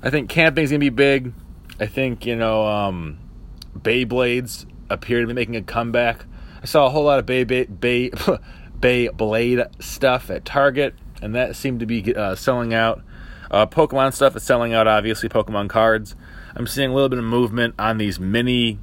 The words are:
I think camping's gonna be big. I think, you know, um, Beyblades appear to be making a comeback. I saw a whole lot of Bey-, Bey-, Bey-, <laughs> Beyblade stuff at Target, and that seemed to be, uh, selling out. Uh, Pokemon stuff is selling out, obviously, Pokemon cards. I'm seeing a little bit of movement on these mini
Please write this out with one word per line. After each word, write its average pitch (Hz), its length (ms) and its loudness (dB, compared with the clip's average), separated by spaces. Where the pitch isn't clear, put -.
I 127 100 0
think 135 200 -2
camping's 160 400 4
gonna 147 80 2
be 143 120 2
big. 135 420 2
I 110 60 -2
think, 127 380 -4
you 117 120 -2
know, 113 320 0
um, 92 500 -4
Beyblades 123 880 -2
appear 120 340 -2
to 117 40 -2
be 117 60 -6
making 120 240 -4
a 110 60 -6
comeback. 117 640 -2
I - 40 -12
saw 147 200 4
a - 20 6
whole 147 140 0
lot 147 160 4
of 123 80 -2
Bey-, 127 160 0
Bey-, 127 220 0
Bey-, 120 460 -2
<laughs> - 680 -4
Beyblade 120 1040 0
stuff - 480 0
at 90 140 -6
Target, 139 500 2
and 107 140 -8
that 123 220 -2
seemed 127 240 -4
to 117 60 -4
be, 110 280 -2
uh, 101 220 -2
selling 120 380 0
out. 113 280 2
Uh, 107 160 4
Pokemon 135 460 2
stuff 135 240 4
is 110 80 -10
selling 117 280 2
out, 113 140 4
obviously, 107 420 2
Pokemon 104 400 -2
cards. 110 460 2
I'm 120 140 -6
seeing 135 220 -2
a 127 40 -2
little 135 140 4
bit 127 100 -2
of 117 60 -4
movement 117 520 0
on 110 220 0
these 98 220 -2
mini 117 640 0